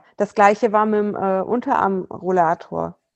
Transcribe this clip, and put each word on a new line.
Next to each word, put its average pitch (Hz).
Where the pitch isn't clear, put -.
das -
Gleiche 208
war 214
mit 214
dem, 208
äh, 190
Unterarmrollator. 180